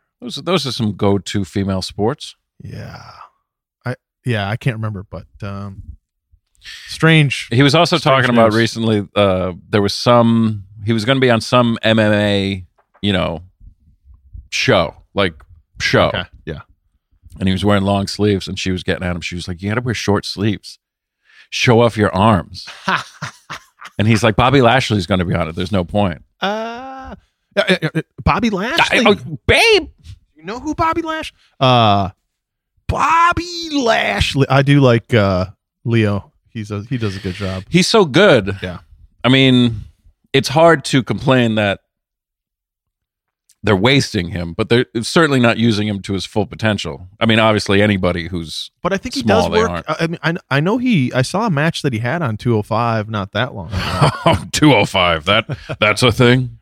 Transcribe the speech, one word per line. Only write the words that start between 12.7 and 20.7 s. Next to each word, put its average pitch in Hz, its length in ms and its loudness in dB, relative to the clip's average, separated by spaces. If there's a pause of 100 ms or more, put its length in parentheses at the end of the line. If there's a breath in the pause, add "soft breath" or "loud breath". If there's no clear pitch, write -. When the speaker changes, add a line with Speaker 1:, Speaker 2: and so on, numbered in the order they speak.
Speaker 1:
you 101 120 0
know, 82 300 -4 (1080)
show, - 460 0 (180)
like, 95 200 -2 (480)
show. 98 260 2
Speaker 2:
Okay, 92 160 -4 (220)
yeah. 76 160 -12 (800)
Speaker 1:
And 95 80 -2
he 92 40 2
was 95 140 -2
wearing 104 180 2
long 98 240 0
sleeves, 101 400 -2
and 92 100 -10
she 95 140 -4
was 90 120 -4
getting 90 220 -4
at 90 100 -4
him. 82 60 -10
She - 140 -10
was 87 140 -10
like, 87 120 -10
"You 98 80 -6
gotta 113 120 -4
wear 120 120 -4
short 101 320 -2
sleeves. - 540 -6 (720 soft breath)